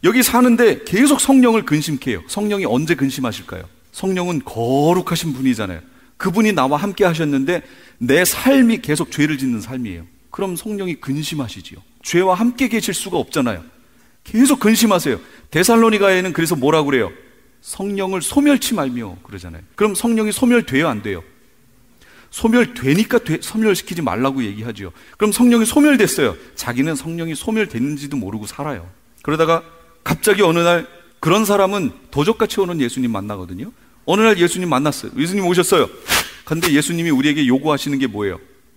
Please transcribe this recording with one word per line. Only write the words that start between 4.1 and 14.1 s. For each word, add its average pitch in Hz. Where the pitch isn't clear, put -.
거룩하신 156
분이잖아요. 113
그분이 208
나와 139
함께 190
하셨는데 156
내 135
삶이 240
계속 151
죄를 151
짓는 123
삶이에요. 104
그럼 190
성령이 196
근심하시지요. 139
죄와 185
함께 240
계실 208
수가 180
없잖아요. 120